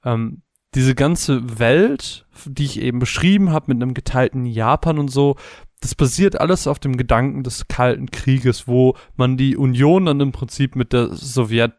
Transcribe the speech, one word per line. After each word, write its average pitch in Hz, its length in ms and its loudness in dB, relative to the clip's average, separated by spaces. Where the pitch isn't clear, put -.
Ähm, 113 380 -4
diese 131 200 2
ganze 127 640 -2
Welt, 156 680 0
die 143 200 -6
ich - 180 -6
eben 123 160 -2
beschrieben 185 520 2
hab 156 160 -2
mit 123 160 0
einem 127 120 -4
geteilten 127 500 -2
Japan 123 540 0
und 143 100 -2
so, 139 280 2
das - 140 -6
basiert 175 460 2
alles 180 260 0
auf 143 120 -2
dem 131 180 -4
Gedanken 127 480 0
des - 240 -10
Kalten 127 420 0
Krieges, 127 560 0
wo 127 280 4
man 127 220 0
die 135 200 0
Union 139 500 2
dann 143 140 0
im 139 120 0
Prinzip - 420 -6
mit 123 180 -2
der 123 220 0
Sowjet 117 640 -2